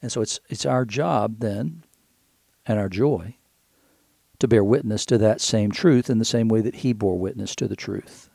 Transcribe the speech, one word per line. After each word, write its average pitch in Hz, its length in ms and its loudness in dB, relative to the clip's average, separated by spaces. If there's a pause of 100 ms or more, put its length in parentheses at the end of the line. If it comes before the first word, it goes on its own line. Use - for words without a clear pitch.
And 123 100 -8
so 117 120 -2
it's, - 260 -4
it's - 160 -8
our 127 220 2
job 113 540 -2
then, 120 440 -4 (800)
and 107 140 0
our 101 100 0
joy, 101 480 -2 (1000)
to 127 100 2
bear 107 160 6
witness 107 400 0
to 123 140 2
that 107 240 4
same 104 280 0
truth 127 380 2
in 117 100 2
the 113 60 0
same 113 240 0
way 110 140 2
that 110 140 -4
he 123 180 0
bore 98 240 0
witness 95 380 -6
to - 120 -4
the 101 80 -6
truth. - 580 -10